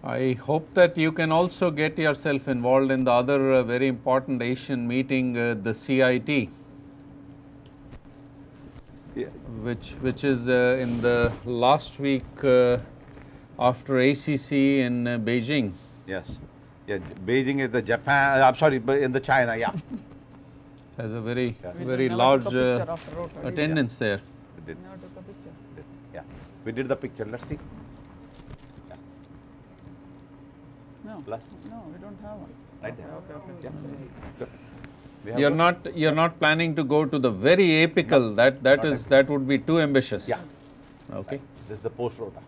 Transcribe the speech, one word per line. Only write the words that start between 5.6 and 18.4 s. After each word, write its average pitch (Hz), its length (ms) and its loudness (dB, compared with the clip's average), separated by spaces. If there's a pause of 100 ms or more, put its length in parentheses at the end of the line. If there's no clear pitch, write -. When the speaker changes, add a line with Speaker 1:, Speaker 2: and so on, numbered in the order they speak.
Speaker 1:
the 110 120 -2
C 131 300 0
I 127 140 4
T. 123 320 -2 (2750)
Speaker 2:
Yeah. 120 120 -8 (340)
Speaker 1:
Which, 117 300 -8 (100)
which 127 220 -4
is, 123 240 0
uh, 123 320 4
in 120 220 -2
the 120 300 2 (120)
last 123 560 0
week, 139 240 0 (200)
uh, 123 340 6 (840)
after 127 400 0
A 135 140 4
C 139 240 -2
C 139 440 2
in, 123 260 -2
uh, 120 100 -2
Beijing. 117 560 -2 (320)
Speaker 2:
Yes. 95 260 -8 (540)
Yeah, 101 140 -4 (260)
Beijing 135 340 0
is 131 120 -2
the 120 100 0
Japan, 139 580 2
uh, 135 80 8